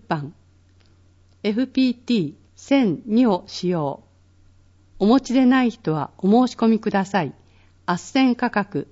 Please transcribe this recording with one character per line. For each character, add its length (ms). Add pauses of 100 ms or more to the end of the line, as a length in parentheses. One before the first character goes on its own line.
版、 240 (1120)
エ 100
フ 160
ピ 220
ー 40
テ 200
ィ 140
ー 60 (220)
千 480
二 220
を 200
使 220
用。 340 (960)
お 60
持 160
ち 140
で 100
な 180
い 80
人 220
は 240
お 60
申 280
し 60
込 120
み 100
く 120
だ 140
さ 180
い。 120 (500)
斡 120
旋 380
価 140
格 440